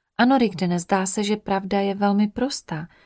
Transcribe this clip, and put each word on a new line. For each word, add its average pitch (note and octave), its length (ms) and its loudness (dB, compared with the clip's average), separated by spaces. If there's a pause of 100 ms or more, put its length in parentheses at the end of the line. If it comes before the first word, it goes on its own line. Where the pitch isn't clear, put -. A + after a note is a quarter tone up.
(180)
Ano, B3+ 200 4
Rigdene, F3+ 420 0
zdá F#3 260 0
se, G#3 180 -2
že G#3 120 0
pravda G3 440 -2
je G3 140 -2
velmi G3+ 340 2
prostá. G#3 600 -6 (180)